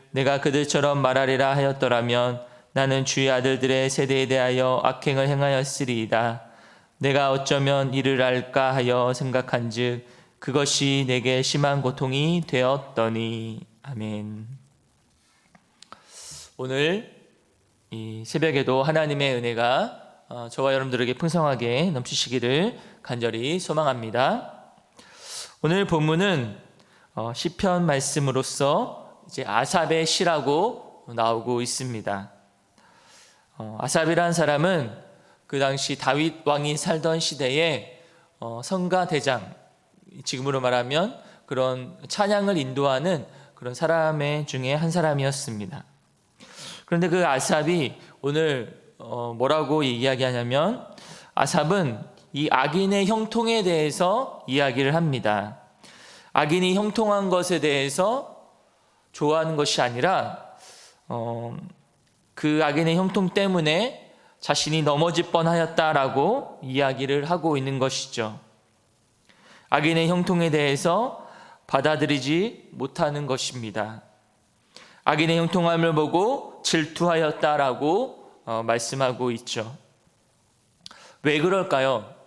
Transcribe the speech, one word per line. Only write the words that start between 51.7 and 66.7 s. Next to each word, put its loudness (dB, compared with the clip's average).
이 0
악인의 2
형통에 0
대해서 0
이야기를 2
합니다. 0
악인이 2
형통한 0
것에 2
대해서 -2
좋아하는 0
것이 0
아니라, -2
어, -6
그 0
악인의 2
형통 0
때문에 0
자신이 0
넘어질 2
뻔하였다라고 2
이야기를 0